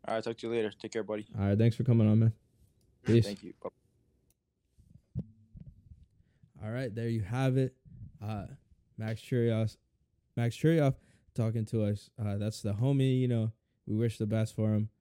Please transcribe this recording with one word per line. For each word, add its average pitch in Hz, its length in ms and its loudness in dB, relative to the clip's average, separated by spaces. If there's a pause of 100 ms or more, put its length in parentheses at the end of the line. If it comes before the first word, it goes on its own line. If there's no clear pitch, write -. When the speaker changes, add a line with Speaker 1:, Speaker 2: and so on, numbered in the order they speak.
Speaker 1:
All - 80 -4
right, 110 80 -2
talk 113 140 -6
to - 100 -10
you 113 60 -4
later. 110 260 0
Take 107 140 -12
care, 110 100 -4
buddy. 107 240 -6 (100)
Speaker 2:
All 101 100 0
right, 101 120 2
thanks 113 180 4
for - 60 -4
coming 113 240 4
on, 107 120 6
man. 113 140 4 (680)
Peace. 110 220 4
Speaker 1:
Thank 101 180 -8
you. 92 200 -16
Bye. - 80 -10 (3000)
Speaker 2:
All 107 80 -6
right, 120 240 -6
there 117 140 -4
you 113 140 0
have 127 340 0
it. 131 180 0 (480)
Uh, 104 240 -6 (520)
Max 110 240 -6
Churioff, 117 540 0 (600)
Max 117 200 -2
Churioff 135 380 4 (400)
talking 113 320 -2
to 110 180 0
us. 104 260 -2 (120)
Uh, 101 140 -2
that's 104 240 -4
the 104 140 -2
homie, 131 440 2
you 127 100 2
know, 113 240 0 (340)
we 104 80 -4
wish 113 240 -2
the 110 80 -2
best 110 280 -2
for 107 200 2
him. 107 140 0 (120)